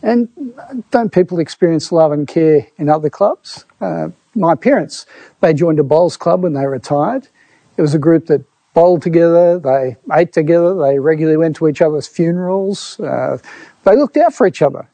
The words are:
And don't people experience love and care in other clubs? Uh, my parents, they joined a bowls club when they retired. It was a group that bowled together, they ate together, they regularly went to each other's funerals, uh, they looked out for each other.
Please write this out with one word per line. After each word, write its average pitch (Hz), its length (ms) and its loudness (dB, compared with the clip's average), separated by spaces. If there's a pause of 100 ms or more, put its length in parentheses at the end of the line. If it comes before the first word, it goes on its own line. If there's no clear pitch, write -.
And 233 280 0 (600)
don't 233 220 0
people 180 260 0
experience 165 540 -2
love 160 220 2
and 147 120 -4
care 156 420 0 (100)
in 151 100 -4
other 151 220 0
clubs? - 560 -4 (160)
Uh, 165 260 -6 (280)
my 170 200 0
parents, - 500 -2 (360)
they 165 120 4
joined 156 240 0
a 151 60 2
bowls 156 320 2
club 180 280 -2
when 170 100 -2
they 139 120 -4
retired. 147 600 -4 (480)
It - 60 -4
was 151 120 0
a 160 60 2
group 160 280 2
that 139 180 0 (280)
bowled 170 280 4
together, 170 580 2
they 131 380 -2 (160)
ate 165 180 2
together, 170 440 2
they 139 220 0
regularly 156 380 0
went 160 220 0
to 165 100 0
each 147 140 -2
other's 151 260 0
funerals, 180 960 -4
uh, 131 360 -4 (460)
they 196 140 6
looked 285 180 0
out 311 180 2
for 214 140 0
each - 140 -4
other. - 320 -2